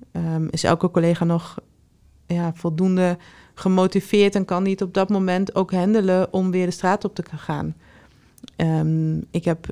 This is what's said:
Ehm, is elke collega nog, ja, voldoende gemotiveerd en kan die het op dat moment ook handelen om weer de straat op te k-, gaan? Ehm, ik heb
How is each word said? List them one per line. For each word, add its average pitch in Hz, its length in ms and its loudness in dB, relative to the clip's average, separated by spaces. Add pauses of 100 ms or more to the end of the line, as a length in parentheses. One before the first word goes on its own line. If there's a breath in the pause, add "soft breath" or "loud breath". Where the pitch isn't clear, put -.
(120)
Ehm, 160 380 -4
is - 140 -6
elke 170 280 0
collega 170 340 0
nog, 170 320 -2 (720)
ja, 170 280 -2
voldoende 180 600 0 (360 soft breath)
gemotiveerd 190 840 2
en 190 100 0
kan 185 180 -2
die 196 80 0
het 190 100 -4
op 185 120 -6
dat 190 160 2
moment 190 460 0
ook 190 160 0
handelen 185 640 2
om 185 180 0
weer 185 140 2
de 175 60 0
straat 190 340 -2
op 196 100 -6
te 180 60 -8
k-, - 140 -10
gaan? 151 400 -6 (800 soft breath)
Ehm, 160 600 0 (140)
ik 170 140 -4
heb 170 260 -2